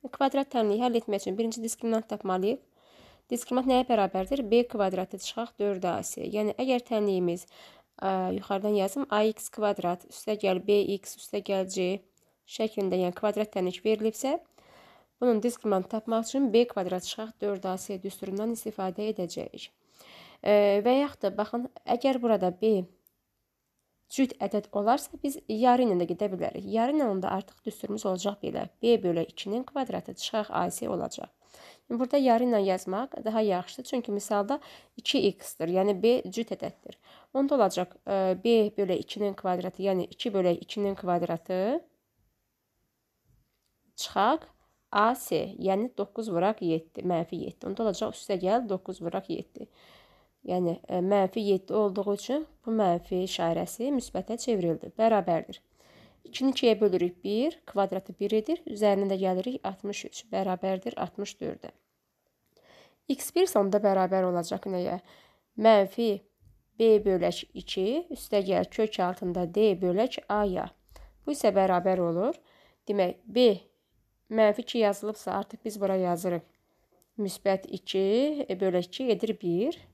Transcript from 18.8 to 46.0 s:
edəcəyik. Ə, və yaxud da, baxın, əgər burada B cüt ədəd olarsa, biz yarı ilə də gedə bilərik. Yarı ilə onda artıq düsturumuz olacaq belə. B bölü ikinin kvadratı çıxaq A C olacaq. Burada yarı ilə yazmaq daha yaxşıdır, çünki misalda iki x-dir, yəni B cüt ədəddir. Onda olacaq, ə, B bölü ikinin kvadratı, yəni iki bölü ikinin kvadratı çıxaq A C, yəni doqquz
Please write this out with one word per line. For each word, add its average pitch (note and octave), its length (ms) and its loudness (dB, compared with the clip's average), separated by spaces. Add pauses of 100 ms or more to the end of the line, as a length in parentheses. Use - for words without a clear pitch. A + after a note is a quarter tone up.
edəcəyik. - 600 -8 (680)
Ə, G3+ 480 6
və C4 140 6
yaxud C#4+ 260 -4
da, F#3+ 80 -2
baxın, A#3+ 320 -4 (160)
əgər B3+ 400 0
burada F#3+ 380 2
B G#3 240 2 (1200)
cüt C4 320 0
ədəd G3+ 320 -2
olarsa, A#3 480 0
biz C#4 220 -6 (100)
yarı B3 320 4
ilə G3 160 4
də F3 140 0
gedə G3 180 -2
bilərik. F3+ 320 -4
Yarı A3+ 320 0
ilə C#4 160 2
onda F#3+ 220 -2
artıq - 320 -8
düsturumuz G#3 420 -8
olacaq F#3+ 320 -2
belə. - 300 -6 (100)
B A#3 240 6
bölü E3+ 240 2
ikinin A3 400 -6
kvadratı G3+ 480 -6
çıxaq - 400 -4
A F3 160 2
C - 160 -6
olacaq. - 460 -6 (560)
Burada B3 300 0
yarı A#3+ 240 4
ilə A#3+ 180 2
yazmaq F#3+ 520 -2 (120)
daha A3 160 0
yaxşıdır, G3 480 -2
çünki A#3+ 220 -4
misalda G3+ 480 -2 (380)
iki - 320 0
x-dir, - 420 -6
yəni F#3+ 220 2 (100)
B A#3+ 240 6
cüt A3 240 -6
ədəddir. - 460 -12 (360)
Onda C#4 220 2
olacaq, F#3+ 380 2 (120)
ə, F#3+ 380 0
B A#3 120 6 (220)
bölü F#3 260 0
ikinin G3+ 300 -4
kvadratı, F#3 480 -4
yəni F#3+ 300 0
iki - 220 -6
bölü F#3 180 4
ikinin G3 440 -2
kvadratı F#3 840 -2 (2250)
çıxaq A#3+ 480 0 (480)
A A3 240 2
C, F#3+ 440 -4
yəni G3 380 0
doqquz G#3+ 340 -6